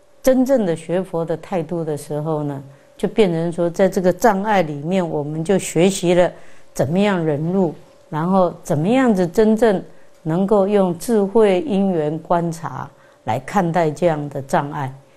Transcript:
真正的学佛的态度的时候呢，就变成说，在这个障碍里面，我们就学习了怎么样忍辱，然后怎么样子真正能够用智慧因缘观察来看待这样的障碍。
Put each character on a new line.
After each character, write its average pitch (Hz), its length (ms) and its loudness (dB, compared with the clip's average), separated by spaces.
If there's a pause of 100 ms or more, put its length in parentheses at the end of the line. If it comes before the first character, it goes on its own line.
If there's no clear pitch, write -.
(220)
真 254 240 2
正 254 180 2
的 165 120 0
学 170 260 -4
佛 165 240 -6
的 160 120 -4
态 165 260 -6
度 165 200 -6
的 151 140 -4
时 143 240 -10
候 151 220 -4
呢， 139 180 -6 (340)
就 - 120 -4
变 196 240 4
成 165 200 -2
说， 170 160 0
在 185 220 2
这 190 100 -2
个 180 140 4
障 196 300 2
碍 208 180 2
里 151 140 -2
面， 170 320 -2
我 156 160 -4
们 156 200 -6
就 185 140 2
学 180 320 2
习 180 240 0
了 175 180 4 (400)
怎 131 160 -2
么 170 120 0
样 190 260 2
忍 156 260 -2
辱， 180 220 0 (380)
然 160 160 -2
后 185 340 2
怎 156 160 -2
么 156 100 0
样 254 240 2
子 185 140 2
真 220 320 4
正 208 260 2 (380)
能 170 240 0
够 196 220 2
用 185 320 2
智 220 220 0
慧 196 400 2
因 196 300 0
缘 156 280 -2
观 170 320 -2
察 139 380 -10 (340)
来 120 160 -2
看 175 300 -2
待 165 200 2
这 165 160 -2
样 147 240 0
的 139 140 -8
障 147 280 -2
碍。 139 220 -8 (240)